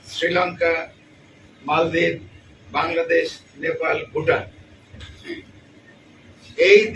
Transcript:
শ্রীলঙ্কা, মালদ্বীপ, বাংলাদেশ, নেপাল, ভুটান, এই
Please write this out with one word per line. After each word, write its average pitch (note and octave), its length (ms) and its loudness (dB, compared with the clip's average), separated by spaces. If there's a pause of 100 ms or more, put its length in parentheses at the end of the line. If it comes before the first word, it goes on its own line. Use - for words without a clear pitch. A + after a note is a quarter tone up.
(120)
শ্রীলঙ্কা, E3+ 640 -2 (960)
মালদ্বীপ, E3 460 0 (600)
বাংলাদেশ, E3 500 0 (360)
নেপাল, D#3+ 340 -2 (140)
ভুটান, - 320 0 (2250)
এই G3 220 8 (160)